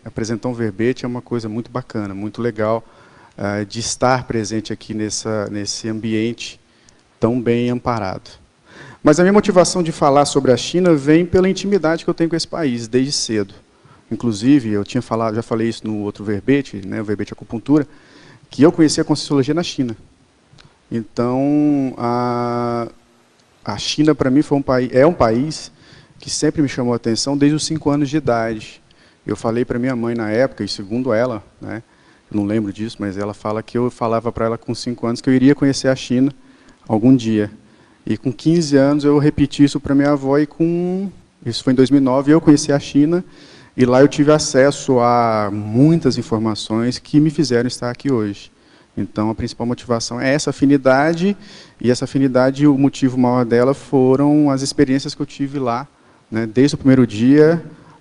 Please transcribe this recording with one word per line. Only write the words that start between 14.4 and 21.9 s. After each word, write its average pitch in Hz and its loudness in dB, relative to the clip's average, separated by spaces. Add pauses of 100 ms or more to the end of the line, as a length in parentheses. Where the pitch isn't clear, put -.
eu 104 -2
tinha 120 -6
falado, 113 -2
já 113 -4
falei 113 -2
isso 110 -8
no 107 -6
outro 104 -10
verbete, 104 -2
né, 107 -8
o - -6
verbete 104 -6
acupuntura, 139 -2 (600)
que - -2
eu 160 6
conheci 160 2
a - 0
Conscienciologia 143 -2
na 175 -2
China. 120 -6 (920)
Então, 135 0